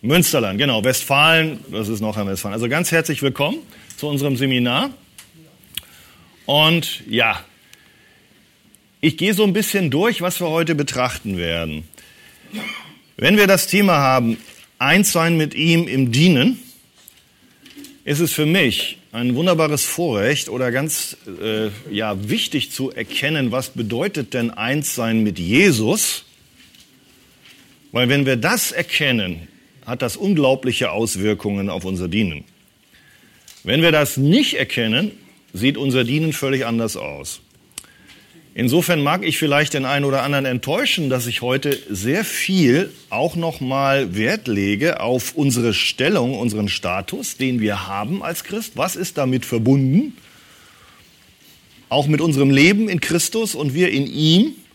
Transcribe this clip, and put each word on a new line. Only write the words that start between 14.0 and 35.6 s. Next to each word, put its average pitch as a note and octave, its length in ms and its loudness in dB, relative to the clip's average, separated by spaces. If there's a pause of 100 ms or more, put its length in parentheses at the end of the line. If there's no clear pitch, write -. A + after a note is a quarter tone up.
eins F3+ 340 4
sein E3+ 240 2
mit D3+ 180 0
ihm E3 340 2
im B2+ 220 2
Dienen, D3+ 480 4 (1500)
ist D3 160 -2
es E3 120 0
für D3+ 140 0
mich D#3 520 0 (120)
ein A#2+ 240 -2
wunderbares D#3 500 2
Vorrecht C3+ 640 0
oder B2 220 -2
ganz, C#3 460 -4 (260)
äh, A2 280 -2 (200)
ja, G#2 380 -4
wichtig C3+ 420 -4
zu C3+ 200 -6
erkennen, C3+ 600 -2
was B2+ 180 -4
bedeutet B2 640 -6
denn A#2 160 -2
eins B2+ 440 -4
sein A2+ 280 0
mit G#2 160 -2
Jesus? A#2+ 840 2 (1700)
Weil A#2+ 180 2
wenn C#3 180 2
wir C3 100 2
das F3 340 0
erkennen, A2 800 -2 (380)
hat B2 160 -6
das A#2+ 140 -4
unglaubliche C3+ 760 0
Auswirkungen G2+ 800 -2
auf F2 140 -6
unser F#2 240 -4
Dienen. E2+ 360 -2 (1200)
Wenn B2 160 0
wir E3 120 4
das D3 260 0
nicht D#3+ 360 4
erkennen, C3 580 -2 (420)
sieht A#2+ 240 0